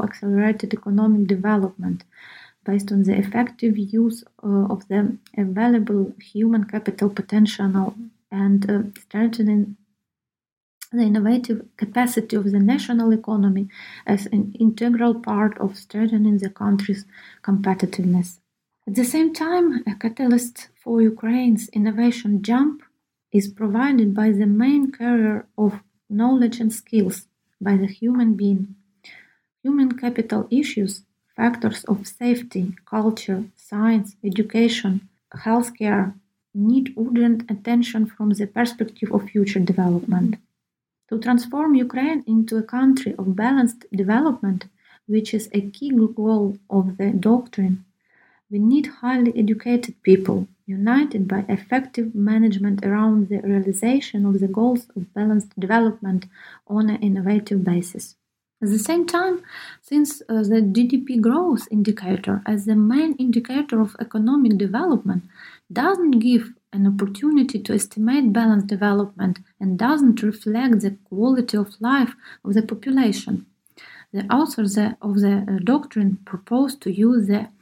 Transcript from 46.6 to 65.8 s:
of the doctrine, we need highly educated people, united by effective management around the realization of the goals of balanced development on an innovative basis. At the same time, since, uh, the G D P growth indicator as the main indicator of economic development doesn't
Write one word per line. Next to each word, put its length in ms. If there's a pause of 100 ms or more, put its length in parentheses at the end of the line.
of 260
the 140
doctrine, 720 (640)
we 80
need 280 (160)
highly 340
educated 680
people, 360 (260)
united 640
by 220
effective 640
management 680
around 460
the 120
realization 840
of 160
the 80
goals 380 (100)
of 160
balanced 480
development 640 (420)
on 220
an 200
innovative 540
basis. 540 (460)
At 80
the 80
same 280
time, 360 (400)
since, 480
uh, 120 (100)
the 100
G 140 (140)
D 60 (100)
P 120
growth 520
indicator 640 (100)
as 180
the 100 (200)
main 180 (140)
indicator 560
of 180
economic 560
development 680 (460)
doesn't 460 (120)